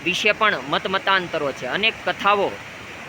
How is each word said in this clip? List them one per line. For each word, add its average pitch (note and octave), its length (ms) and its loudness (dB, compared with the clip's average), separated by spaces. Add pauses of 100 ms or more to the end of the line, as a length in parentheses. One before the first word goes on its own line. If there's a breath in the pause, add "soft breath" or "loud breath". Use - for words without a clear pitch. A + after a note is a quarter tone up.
વિશે F#3 280 2
પણ G#3 220 4 (140)
મત-મતાંતરો F3+ 840 0
છે. B2+ 140 -8
અનેક G3 280 0 (100)
કથાઓ F#3+ 440 2 (600)